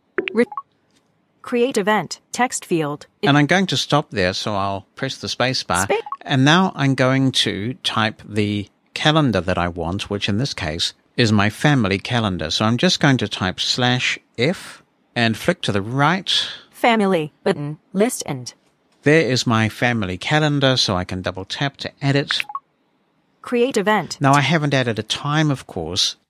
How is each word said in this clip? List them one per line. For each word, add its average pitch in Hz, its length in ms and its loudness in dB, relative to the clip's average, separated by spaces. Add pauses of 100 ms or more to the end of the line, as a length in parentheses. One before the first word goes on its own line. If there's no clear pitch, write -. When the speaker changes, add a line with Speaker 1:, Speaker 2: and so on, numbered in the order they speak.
(320)
Speaker 1:
Ri-, 233 120 2 (1000)
create 247 340 0
event. 202 440 0 (100)
Text - 340 -2
field. 151 440 -2 (160)
Speaker 2:
And 143 120 4
I'm 147 100 4
going 185 200 2
to 147 100 -2
stop - 340 0
there, 92 220 0
so 107 220 -6
I'll 98 400 -4
press 135 220 -8
the 101 120 -10
space 123 360 -2
bar. 90 200 0
Speaker 1:
Spa- 427 160 -2 (220)
Speaker 2:
And 135 220 2
now 175 320 4
I'm 135 180 0
going 131 380 2
to 107 500 -2
type - 420 -2
the 104 440 -2 (260)
calendar 147 460 2
that 90 180 0
I 87 80 0
want, 87 420 -4
which 101 200 -4
in 101 100 0
this 139 160 -4
case 85 400 -6 (220)
is 113 160 4
my 104 180 4
family 110 480 2
calendar. 95 520 -2
So - 140 -2
I'm 113 120 2
just 180 240 0
going 139 160 4
to 104 120 -2
type - 300 -4
slash - 600 -2 (180)
F - 460 -2 (320)
and 113 200 2
flick - 260 -2
to 113 100 -4
the 101 100 0
right. 143 680 0 (220)
Speaker 1:
Family 196 640 2 (100)
button. 156 360 -2 (140)
List 214 340 0
and. 127 260 -8 (500)
Speaker 2:
There 151 200 6
is 117 240 0
my 110 240 4
family 107 480 -2
calendar, 147 580 2
so 113 180 0
I 90 100 -2
can 92 180 -8
double 95 240 -6
tap - 320 -6
to - 260 -10
edit. 139 380 0 (960)
Speaker 1:
Create 240 380 0
event. 202 420 0
Speaker 2:
Now, 139 140 4
I 143 80 4
haven't 147 320 0
added 120 240 0
a 110 40 -4
time, 151 480 -2
of 131 160 -4
course, 85 500 -4 (140)